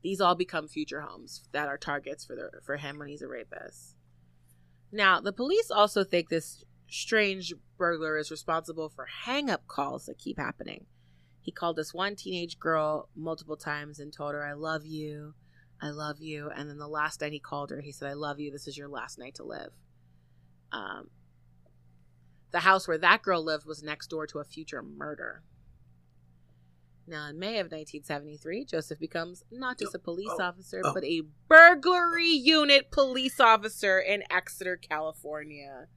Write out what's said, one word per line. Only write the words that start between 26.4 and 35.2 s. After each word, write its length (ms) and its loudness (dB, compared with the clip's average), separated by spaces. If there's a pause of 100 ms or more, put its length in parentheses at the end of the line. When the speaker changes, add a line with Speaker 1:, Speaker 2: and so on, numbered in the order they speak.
Speaker 1:
Now, 220 -10
in 100 -12
May 200 -4
of 140 -4
nineteen 320 -12
seventy-three, 640 -8
Joseph 340 -6
becomes 500 -8
not 280 -6
just 160 -8
a 40 -8
police 400 -8
Speaker 2:
Oh, 40 -2
Speaker 1:
officer, 420 -6
Speaker 2:
oh. 100 2
Speaker 1:
but 100 -4
a 180 -2 (260)
burglary 800 10
unit 640 6
police 480 0
officer 580 6
in 320 0
Exeter, 460 -4
California. 1200 -8